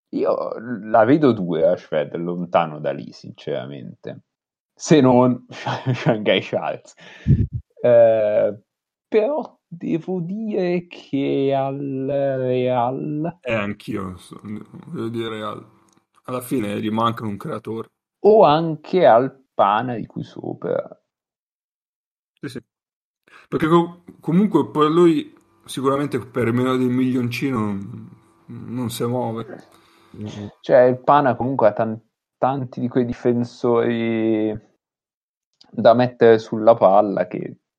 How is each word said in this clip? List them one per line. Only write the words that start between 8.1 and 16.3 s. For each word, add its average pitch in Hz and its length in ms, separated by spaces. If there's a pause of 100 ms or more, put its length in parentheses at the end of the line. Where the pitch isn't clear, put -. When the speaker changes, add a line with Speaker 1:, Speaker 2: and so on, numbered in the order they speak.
Speaker 1:
però 240 500 (120)
devo 175 520
dire 180 680
che 139 680
al 135 520
Real 135 1300
Speaker 2:
Eh, 123 140
anch'io, 101 640
so-, - 240 (460)
voglio 135 240
dire, 113 180
Real. 107 360 (600)
Alla 127 160